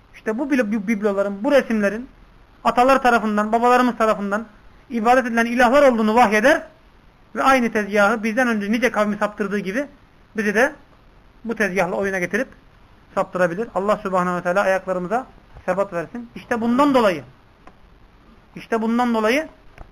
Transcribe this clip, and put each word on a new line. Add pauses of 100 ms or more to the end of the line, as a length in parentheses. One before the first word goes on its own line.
(140)
işte
bu
biblo-,
bu
bibloların,
bu
resimlerin (560)
atalar
tarafından,
babalarımız
tarafından (440)
ibadet
edilen
ilahlar
olduğunu
vahyeder (720)
ve
aynı
tezgahı
bizden
önce
nice
kavmi
saptırdığı
gibi (500)
bizi
de (720)
bu
tezgahla
oyuna
getirip (680)
saptırabilir.
Allah
Subhanahu
ve
Teala
ayaklarımıza (400)
sebat
versin.
İşte
bundan
dolayı, (1300)
işte
bundan
dolayı (440)